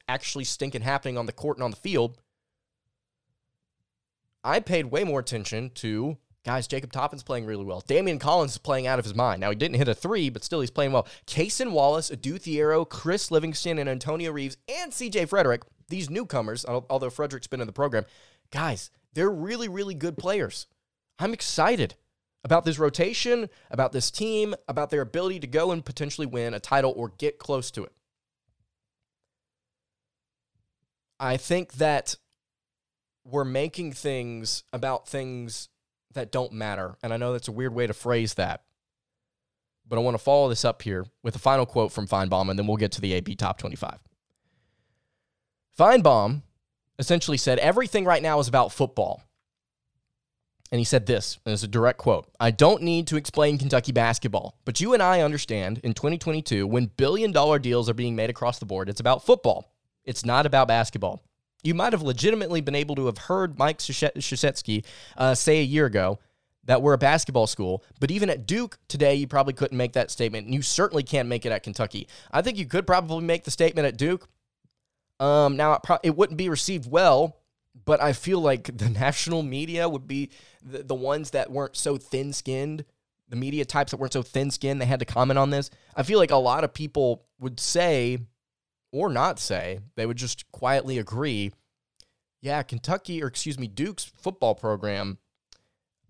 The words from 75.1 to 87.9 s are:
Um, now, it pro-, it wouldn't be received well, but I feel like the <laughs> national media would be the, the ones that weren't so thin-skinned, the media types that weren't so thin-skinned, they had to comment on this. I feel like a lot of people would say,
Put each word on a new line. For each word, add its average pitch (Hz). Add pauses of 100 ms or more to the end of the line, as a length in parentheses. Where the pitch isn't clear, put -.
Um, 143
now, 151
it -
pro-, -
it 156
wouldn't 165
be 185
received 151
well, 156 (460)
but 147
I 147
feel 180
like 131
the 107
<laughs> -
national 139
media 160
would 139
be 139 (340)
the, 131
the 135
ones 139
that 135
weren't 135
so 143
thin-skinned, 139 (440)
the 120
media 139
types 143
that 143
weren't 131
so 131
thin-skinned, 139
they 123
had 127
to 117
comment 131
on 139
this. 139 (260)
I 139
feel 202
like 165
a 143
lot 131
of 139
people 143 (160)
would 127
say, 131 (760)